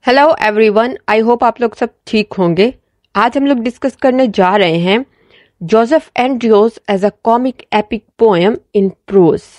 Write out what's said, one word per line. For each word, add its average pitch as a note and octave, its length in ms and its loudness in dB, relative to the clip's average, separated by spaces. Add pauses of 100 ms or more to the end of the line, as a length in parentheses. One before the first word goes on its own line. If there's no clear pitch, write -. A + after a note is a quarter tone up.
Hello C4 160 4 (240)
everyone, G#3+ 440 0 (160)
I A3 200 0
hope A#3+ 160 0
आप A#3 180 -2
लोग A3+ 140 -4
सब A#3 140 -6 (180)
ठीक G#3+ 260 -2
होंगे। F#3 400 0 (420)
आज A#3 220 0
हम C#4 80 -2
लोग C#4 140 0
डिस्कस A#3+ 420 -6
करने C4 260 0 (100)
जा F#3+ 180 2
रहे F3 220 0
हैं F3+ 200 0 (640)
Joseph A#3 480 0 (140)
Andrews A3+ 520 0 (180)
as F#3+ 140 -2
a - 20 2 (180)
comic A#3+ 360 -2 (120)
epic G#3+ 260 -4 (220)
poem G3+ 340 2 (220)
in G3 100 0 (220)
prose। F3 360 2 (120)